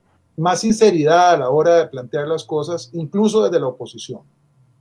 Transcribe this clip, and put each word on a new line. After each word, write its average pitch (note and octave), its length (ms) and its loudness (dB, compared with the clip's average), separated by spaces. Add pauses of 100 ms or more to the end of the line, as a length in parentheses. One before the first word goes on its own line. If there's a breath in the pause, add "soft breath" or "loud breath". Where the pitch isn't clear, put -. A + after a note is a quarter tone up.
(360)
más F3 260 -2
sinceridad F3 680 4
a D#3 60 4
la C3 120 -4
hora D#3 260 2
de E3 120 2
plantear C3+ 400 -8
las D#3+ 160 -6
cosas, D#3 500 -8
incluso G#3 500 0
desde F3 160 0
la C#3 80 -2
oposición. A#2+ 540 -12 (600)